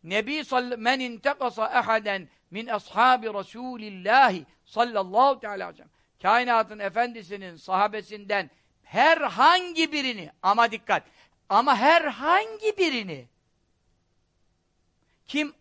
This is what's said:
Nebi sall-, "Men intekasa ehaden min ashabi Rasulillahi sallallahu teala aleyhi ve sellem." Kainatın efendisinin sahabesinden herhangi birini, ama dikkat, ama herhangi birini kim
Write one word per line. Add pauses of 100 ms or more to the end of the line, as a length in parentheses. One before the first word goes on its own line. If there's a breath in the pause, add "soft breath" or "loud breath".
Nebi
sall-,
"Men
intekasa
ehaden (220)
min
ashabi
Rasulillahi (180)
sallallahu
teala
aleyhi
ve
sellem." (320)
Kainatın
efendisinin
sahabesinden (320)
herhangi
birini, (120)
ama
dikkat, (460 soft breath)
ama
herhangi
birini (2000)
kim